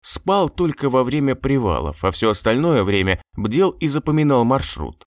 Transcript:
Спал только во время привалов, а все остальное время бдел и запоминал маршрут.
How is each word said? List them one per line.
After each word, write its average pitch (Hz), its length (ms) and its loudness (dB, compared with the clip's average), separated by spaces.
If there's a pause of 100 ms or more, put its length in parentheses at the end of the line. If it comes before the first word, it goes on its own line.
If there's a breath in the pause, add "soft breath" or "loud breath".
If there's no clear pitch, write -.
Спал 190 480 0
только 151 400 -2
во 127 140 2
время 135 320 0
привалов, 87 680 -2
а 95 80 0
все 113 180 0
остальное 120 540 2
время 95 380 0 (160)
бдел 127 320 0
и - 180 -6
запоминал 147 560 2
маршрут. 117 680 -4